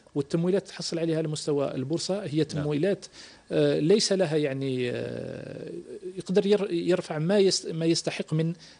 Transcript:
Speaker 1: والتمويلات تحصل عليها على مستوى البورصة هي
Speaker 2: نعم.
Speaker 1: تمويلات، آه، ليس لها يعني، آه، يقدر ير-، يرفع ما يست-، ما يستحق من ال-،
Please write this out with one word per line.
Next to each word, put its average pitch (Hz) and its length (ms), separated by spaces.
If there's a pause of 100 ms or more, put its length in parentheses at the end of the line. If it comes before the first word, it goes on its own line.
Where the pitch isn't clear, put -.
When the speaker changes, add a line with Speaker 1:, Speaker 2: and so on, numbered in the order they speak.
(160)
Speaker 1:
والتمويلات 170 520
تحصل - 320
عليها 160 180
على 160 100
مستوى 147 480
البورصة 165 480
هي 147 140
Speaker 2:
نعم. 156 60
Speaker 1:
تمويلات، 151 600 (460)
آه، 151 280
ليس 196 340
لها 165 240
يعني، 135 540
آه، - 800 (460)
يقدر 185 280
ير-، 202 260
يرفع 175 480
ما 185 200
يست-، 190 320
ما 165 140
يستحق 165 480
من 160 160
ال-، 175 60 (240)